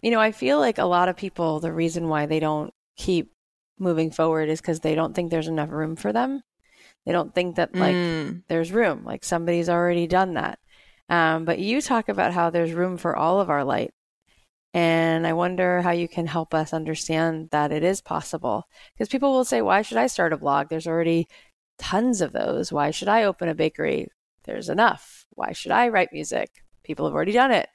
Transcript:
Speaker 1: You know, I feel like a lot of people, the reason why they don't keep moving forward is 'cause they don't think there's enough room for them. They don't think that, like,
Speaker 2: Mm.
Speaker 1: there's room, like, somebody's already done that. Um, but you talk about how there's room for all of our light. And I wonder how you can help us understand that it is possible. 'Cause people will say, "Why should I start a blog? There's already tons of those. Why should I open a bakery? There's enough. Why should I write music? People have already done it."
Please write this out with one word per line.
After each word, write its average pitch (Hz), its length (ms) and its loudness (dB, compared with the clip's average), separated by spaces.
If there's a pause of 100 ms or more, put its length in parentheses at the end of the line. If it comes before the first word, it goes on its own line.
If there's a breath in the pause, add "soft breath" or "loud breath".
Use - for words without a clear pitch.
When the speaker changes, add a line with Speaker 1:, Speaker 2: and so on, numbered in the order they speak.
Speaker 1:
You 233 120 0
know, 226 80 4
I 220 100 4
feel 262 300 0
like 240 180 2
a - 60 2
lot 180 240 4
of 180 80 -2
people, 165 420 -2
the 165 140 -4
reason 165 360 -2
why 151 180 0
they 156 120 0
don't 151 340 -2 (240)
keep - 360 -2 (480)
moving 160 320 0
forward 160 360 2
is 156 120 -2
'cause 160 200 -4
they 156 140 0
don't 160 200 0
think 175 180 -4
there's 160 160 -2
enough 156 220 -4
room 156 260 -4
for 208 160 -4
them. 254 300 -2 (640 soft breath)
They - 60 -4
don't 170 240 -2
think 180 220 -2
that, - 180 -2
like, 180 220 2
Speaker 2:
Mm. 170 500 -4
Speaker 1:
there's 165 240 -2
room, 196 340 0
like, 113 200 -10
somebody's 170 440 -2
already 175 380 2
done 180 280 2
that. - 260 -6 (480 soft breath)
Um, 165 360 2
but 165 140 0
you 220 220 0
talk 233 280 0
about 196 240 0
how 170 180 2
there's 165 240 0
room 180 220 -2
for 170 200 -2
all 175 240 2
of 180 100 0
our 143 140 2
light. - 280 -2 (800)
And 165 520 2
I 165 80 0
wonder 180 480 0
how 180 80 2
you 170 180 0
can 170 180 -4
help 160 280 -4
us 156 180 0
understand 160 760 -2
that 147 220 2
it 151 120 -2
is 190 160 2
possible. 151 640 -4 (320 loud breath)
'Cause 214 120 -4
people 269 240 0
will 254 120 4
say, 247 160 0
"Why 196 220 4
should 226 160 -4
I 247 80 2
start 170 260 0
a 156 60 -4
blog? 147 300 0
There's 160 180 -6
already 165 420 2 (500 soft breath)
tons 220 420 0
of 165 120 -2
those. 143 400 -2
Why 147 180 0
should 185 180 -4
I 214 160 4
open 180 240 -2
a 160 60 -2
bakery? 156 540 -2 (360)
There's - 240 -10
enough. - 640 -2
Why - 220 -6
should - 200 -6
I 240 160 4
write 202 240 0
music? 147 520 -6 (200)
People 151 220 -6
have 147 80 -4
already 160 180 0
done 254 200 4
it." 196 220 2